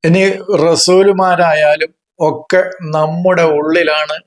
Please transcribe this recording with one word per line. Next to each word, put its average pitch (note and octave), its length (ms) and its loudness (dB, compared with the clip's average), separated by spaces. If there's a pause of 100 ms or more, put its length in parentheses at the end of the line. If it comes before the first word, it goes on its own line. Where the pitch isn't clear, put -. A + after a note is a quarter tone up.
ഇനി F#3 140 2 (460)
റസൂലുമാരായാലും E3+ 1200 2 (360)
ഒക്കെ - 340 -2 (340)
നമ്മുടെ E3+ 480 0 (140)
ഉള്ളിലാണ് D#3 580 -2 (100)